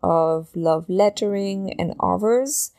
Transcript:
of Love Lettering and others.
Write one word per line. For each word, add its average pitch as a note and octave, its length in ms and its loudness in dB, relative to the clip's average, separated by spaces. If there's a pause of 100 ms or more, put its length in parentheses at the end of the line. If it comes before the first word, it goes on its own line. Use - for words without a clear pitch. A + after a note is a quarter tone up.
of E3 520 2
Love E3 340 0
Lettering G3 920 0
and E3 200 -2
others. A3 800 0